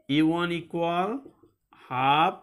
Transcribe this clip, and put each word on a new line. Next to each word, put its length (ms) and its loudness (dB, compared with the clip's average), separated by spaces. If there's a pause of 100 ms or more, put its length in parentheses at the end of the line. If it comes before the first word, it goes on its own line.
(140)
ইউ 180 4
ওয়ান 160 -2 (120)
equal 500 -2 (760)
half 540 2